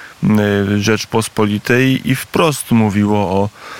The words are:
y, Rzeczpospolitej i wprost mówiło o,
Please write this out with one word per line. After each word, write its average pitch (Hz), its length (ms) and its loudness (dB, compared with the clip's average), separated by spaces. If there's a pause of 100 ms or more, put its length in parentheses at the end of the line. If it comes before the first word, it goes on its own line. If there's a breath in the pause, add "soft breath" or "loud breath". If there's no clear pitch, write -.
(240 loud breath)
y, 101 560 2
Rzeczpospolitej 110 1300 0
i 131 60 0
wprost - 560 -2
mówiło 104 460 2
o, 98 320 0 (300 loud breath)